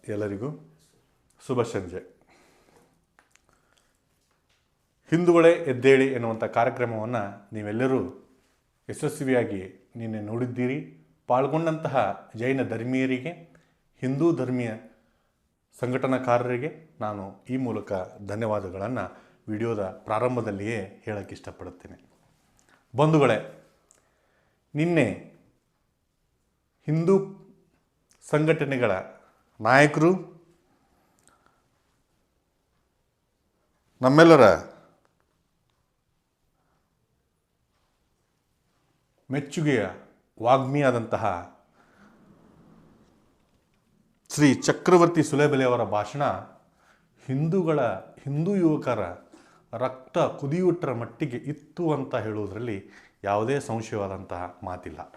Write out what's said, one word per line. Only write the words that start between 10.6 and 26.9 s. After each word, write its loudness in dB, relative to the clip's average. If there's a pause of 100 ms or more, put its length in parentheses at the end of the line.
ಪಾಲ್ಗೊಂಡಂತಹ -2
ಜೈನ -2
ಧರ್ಮೀಯರಿಗೆ, -4 (680)
ಹಿಂದೂ 0
ಧರ್ಮೀಯ -4 (1080)
ಸಂಘಟನಾಕಾರರಿಗೆ -2
ನಾನು -8 (140)
ಈ -4
ಮೂಲಕ -6 (360)
ಧನ್ಯವಾದಗಳನ್ನ -6 (480)
ವಿಡಿಯೋದ -4
ಪ್ರಾರಂಭದಲ್ಲಿಯೇ -6
ಹೇಳಕ್ಕೆ -10
ಇಷ್ಟಪಡುತ್ತೇನೆ. -20 (840)
ಬಂಧುಗಳೇ, 2 (1080)
ನಿನ್ನೆ 2 (1700)
ಹಿಂದೂ 0 (840)